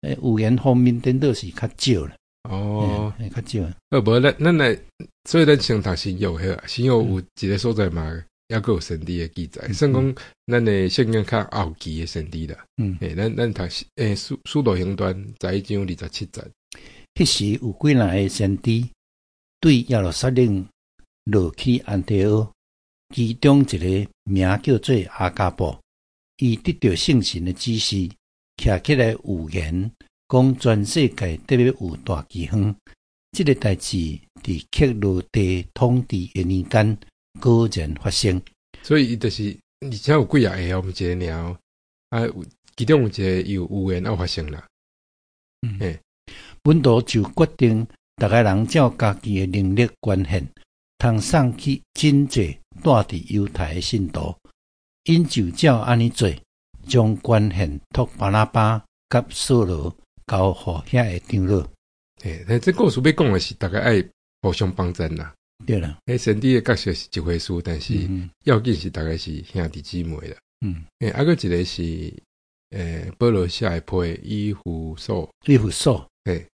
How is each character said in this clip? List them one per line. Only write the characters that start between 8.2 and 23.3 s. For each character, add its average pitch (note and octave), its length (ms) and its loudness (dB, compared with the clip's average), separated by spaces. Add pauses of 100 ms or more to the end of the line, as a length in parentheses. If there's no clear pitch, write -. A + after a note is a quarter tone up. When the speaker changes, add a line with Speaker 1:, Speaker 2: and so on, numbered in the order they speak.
Speaker 2:
还 A2+ 80 -2
阁 G#2+ 140 0
有 F2 60 0
神 D#2+ 260 -8
力 F2 140 -4
的 E2 80 -6
记 E2 200 -10
载。 - 200 -16
Speaker 1:
嗯。 A2 60 -6
Speaker 2:
算 C#3 180 2
讲 C3 240 0 (320)
咱 A#2+ 160 2
的 G2 260 2
圣 A2+ 220 0
经 A2 140 0
较 A2+ 260 -2
后 F#2+ 280 -4
期 D#2+ 200 -8
的 E2 80 -6
神 D#2+ 240 -8
力 D#2+ 160 -8
啦。 - 180 -14 (160)
Speaker 1:
嗯。 F#2+ 200 -4
Speaker 2:
嘿， E2 120 -6
咱， G#2 220 -2
咱 A2+ 180 -2
读， F#2 100 -6 (320)
诶， G#2+ 200 0
使， C3+ 300 -10
使 D3 180 -2
徒 G#2+ 140 2
行 F#2 180 -4
传 F#2+ 180 -2 (280)
十 F#2 160 -4
一 G2+ 40 -2
章 G2+ 220 -4
二 F#2 40 -4
十 F2 220 -8
七 - 180 -10
节。 - 160 -16 (720)
Speaker 1:
迄 E3+ 100 2
时 - 200 0 (160)
有 A2+ 120 -4
几 D3+ 180 2
若 A#2+ 160 4
个 G2 220 0
先 G2 320 -2
知 A#2 280 0 (680)
对 C#3+ 220 6
耶 A#2+ 180 0
路 F#2 100 0
撒 C3 200 -2
冷 A2+ 360 2 (600)
落 G2 300 2
去 B2 240 0
安 G2+ 240 -4
提 G2 200 0
阿， G#2+ 260 2 (640)
其 A#2 200 -2